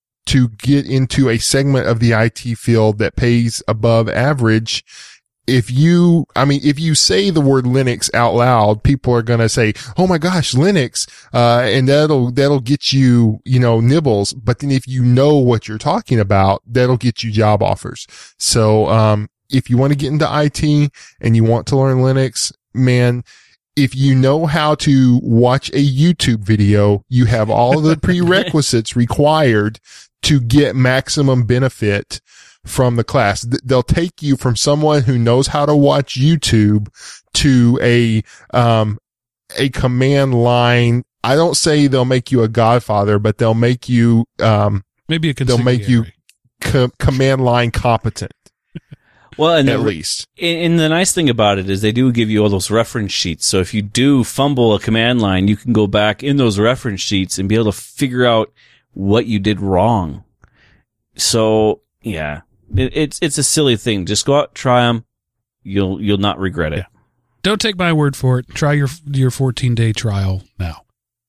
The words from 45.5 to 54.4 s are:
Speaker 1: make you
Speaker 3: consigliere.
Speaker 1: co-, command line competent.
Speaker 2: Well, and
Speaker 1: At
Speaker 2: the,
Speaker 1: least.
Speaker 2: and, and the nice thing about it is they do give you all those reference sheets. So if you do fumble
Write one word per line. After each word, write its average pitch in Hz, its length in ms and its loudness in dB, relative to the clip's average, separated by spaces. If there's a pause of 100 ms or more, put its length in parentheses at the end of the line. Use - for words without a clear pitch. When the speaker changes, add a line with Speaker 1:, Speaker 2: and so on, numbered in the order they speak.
Speaker 1:
make 120 320 0
you 117 140 2
Speaker 3:
consigliere. - 80 -18 (500)
Speaker 1:
co-, 127 380 0
command 135 440 0
line 120 280 0
competent. - 600 -4 (1040)
Speaker 2:
Well, 165 180 2
and 139 120 4
Speaker 1:
At 113 120 0
Speaker 2:
the, 113 40 -2
Speaker 1:
least. - 460 -6 (100)
Speaker 2:
and, 170 200 -2
and 170 200 0
the 156 80 2
nice 170 240 0
thing 160 180 0
about 104 280 2
it 95 120 -4
is 98 120 -2
they 107 100 0
do 123 220 2
give 117 160 0
you 107 140 2
all 104 60 2
those 98 220 -2
reference 113 400 -2
sheets. - 340 -6
So 98 140 0
if 90 140 -4
you 107 80 -2
do 123 420 0
fumble 127 500 0